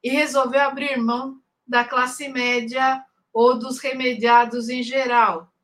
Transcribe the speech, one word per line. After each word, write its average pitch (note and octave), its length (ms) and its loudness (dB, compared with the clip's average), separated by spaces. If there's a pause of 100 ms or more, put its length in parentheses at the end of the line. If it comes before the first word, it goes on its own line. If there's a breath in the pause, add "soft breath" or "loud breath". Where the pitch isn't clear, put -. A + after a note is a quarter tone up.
e B3 80 -4
resolveu C4+ 500 2
abrir C#4 380 -2
mão B3 420 -4 (260)
da A#3+ 180 2
classe B3+ 440 -4
média B3+ 720 -2 (300)
ou A#3+ 260 4
dos B3+ 200 -8
remediados A#3+ 880 0
em B3 140 -4
geral. A#3 680 0 (140)